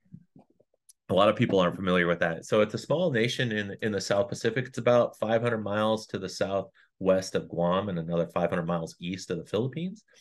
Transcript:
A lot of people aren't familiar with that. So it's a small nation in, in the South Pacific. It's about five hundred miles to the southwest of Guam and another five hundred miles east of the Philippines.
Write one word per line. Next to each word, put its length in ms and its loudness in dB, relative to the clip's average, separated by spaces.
A 40 2
lot 140 6
of 80 2
people 240 2
aren't 160 2
familiar 300 2
with 140 2
that. 260 -2
So 160 4
it's 120 0
a 40 -6
small 340 0
nation 400 0
in, 300 -4
in 100 0
the 80 -2
South 280 0
Pacific. 380 -2
It's 120 -12
about 400 4
five 240 0
hundred 200 -2
miles 460 0
to 100 -6
the 120 -6
southwest 1040 -2
of 140 -2
Guam 420 0
and 80 -4
another 300 -2
five 200 0
hundred 180 -2
miles 340 -4
east 300 -8
of 60 -2
the 80 -8
Philippines. 580 -4